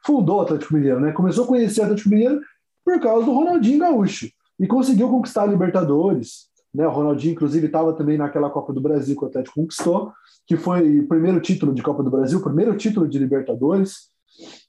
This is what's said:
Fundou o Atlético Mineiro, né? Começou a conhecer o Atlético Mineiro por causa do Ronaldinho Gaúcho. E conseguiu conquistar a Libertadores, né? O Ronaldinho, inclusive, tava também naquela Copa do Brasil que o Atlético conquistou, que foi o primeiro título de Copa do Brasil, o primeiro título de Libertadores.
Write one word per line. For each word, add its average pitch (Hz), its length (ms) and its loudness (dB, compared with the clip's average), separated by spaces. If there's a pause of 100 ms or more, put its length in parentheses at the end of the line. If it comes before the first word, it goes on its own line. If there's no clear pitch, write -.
Fundou 202 320 2
o - 20 2
Atlético 156 340 -2
Mineiro, 135 260 2
né? 151 120 0
Começou 180 320 0
a - 20 -6
conhecer 240 340 2
o 208 40 2
Atlético 202 260 0
Mineiro 240 300 2 (440)
por 349 160 2
causa 226 260 2
do 277 60 0
Ronaldinho 294 460 2
Gaúcho. 254 520 0 (300)
E 190 60 0
conseguiu 247 420 2
conquistar 226 340 0
a 208 40 0
Libertadores, 175 1000 0 (240)
né? 147 140 -2
O 151 40 0
Ronaldinho, 147 420 -2
inclusive, 156 360 0
tava 160 240 0
também 151 240 -2
naquela 147 340 -2
Copa 143 220 -8
do 131 80 -4
Brasil 139 360 -2
que - 80 -6
o - 20 -6
Atlético 131 340 -6
conquistou, 175 520 -2 (340)
que 165 100 0
foi 160 440 2
o 147 80 -2
primeiro 165 320 2
título 151 340 0
de 120 80 -4
Copa - 200 -2
do 131 80 0
Brasil, 131 280 0
o - 40 -2
primeiro 190 340 0
título 202 320 0
de 135 100 -4
Libertadores. 135 920 -2 (580)